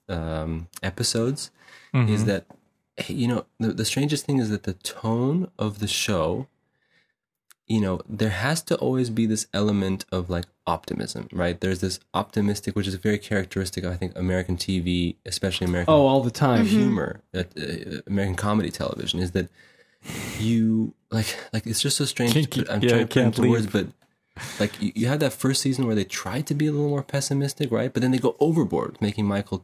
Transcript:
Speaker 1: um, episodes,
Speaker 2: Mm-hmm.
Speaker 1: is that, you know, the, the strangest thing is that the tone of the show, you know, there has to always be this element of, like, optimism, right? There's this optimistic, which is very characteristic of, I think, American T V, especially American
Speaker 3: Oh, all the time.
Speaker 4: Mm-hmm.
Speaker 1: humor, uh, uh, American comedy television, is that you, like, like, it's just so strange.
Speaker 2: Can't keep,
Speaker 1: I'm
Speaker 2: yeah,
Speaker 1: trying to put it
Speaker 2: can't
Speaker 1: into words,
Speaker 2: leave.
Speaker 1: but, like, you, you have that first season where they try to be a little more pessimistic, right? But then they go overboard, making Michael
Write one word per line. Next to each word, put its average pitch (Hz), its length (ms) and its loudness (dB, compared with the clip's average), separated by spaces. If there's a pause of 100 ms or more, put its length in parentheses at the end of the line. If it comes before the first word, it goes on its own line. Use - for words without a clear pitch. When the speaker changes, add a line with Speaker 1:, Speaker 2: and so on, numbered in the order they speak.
Speaker 1:
um, 80 580 -4 (160)
episodes, 117 680 -2 (440)
Speaker 2:
Mm-hmm. 117 200 4
Speaker 1:
is 107 120 2
that, 98 200 0 (640)
you 120 200 -2
know, 120 180 0 (140)
the, 110 140 0
the 107 120 -2
strangest 147 400 0
thing 139 140 0
is 113 100 0
that 104 140 -2
the 95 100 -2
tone 127 760 -2 (100)
of 101 200 -2
the 104 80 -2
show, 98 600 0 (1200)
you 113 120 2
know, 95 280 0
there 110 220 -2
has 123 340 -2
to - 140 -2
always 127 320 0
be 113 160 0
this 110 280 0
element 98 580 0
of, 92 180 -2
like, 87 160 -2 (220)
optimism, - 640 -4
right? 87 280 -2
There's 92 220 0
this 92 180 -4 (140)
optimistic, 101 600 -2
which 98 120 0
is 95 80 -4
very 104 220 0
characteristic 95 680 -4
of, 90 100 -2
I - 20 -4
think, 87 220 -6
American 92 400 0
T 92 220 -2
V, 87 460 0
especially 95 420 -4
American 87 260 2
Speaker 3:
Oh, 143 120 8
all 135 160 4
the 120 100 0
time. 135 340 4
Speaker 4:
Mm-hmm. 214 140 4
Speaker 1:
humor, - 420 0 (120)
uh, 90 100 0 (160)
uh, 82 480 -8
American 98 280 0
comedy 101 360 0
television, - 480 -4
is 90 120 0
that 90 180 0 (880)
you, 110 540 2 (180)
like, 110 240 0 (180)
like, 110 140 -4
it's 113 140 -2
just - 160 0
so 143 80 0
strange. - 280 0
Speaker 2:
Can't 151 160 2
keep, 127 200 -2
Speaker 1:
I'm 101 120 -2
Speaker 2:
yeah, 123 80 6
Speaker 1:
trying 117 120 6
to 113 60 0
put - 100 -10
it 131 60 6
Speaker 2:
can't 113 140 2
Speaker 1:
into 123 120 6
words, 113 240 2
Speaker 2:
leave. 95 200 0 (420)
Speaker 1:
but, - 80 -14 (160)
like, - 220 -2
you, 104 140 0
you 113 120 0
have 143 120 2
that 139 140 2
first 135 280 0
season 135 240 0
where 113 100 2
they 101 80 2
try 101 380 -6
to 151 120 -2
be 151 140 2
a 151 40 0
little 147 180 0
more 139 140 0
pessimistic, 139 680 -2
right? 113 220 0
But - 80 0
then 127 100 4
they 131 60 4
go 123 220 2
overboard, 139 640 2
making 104 240 0
Michael 98 380 -2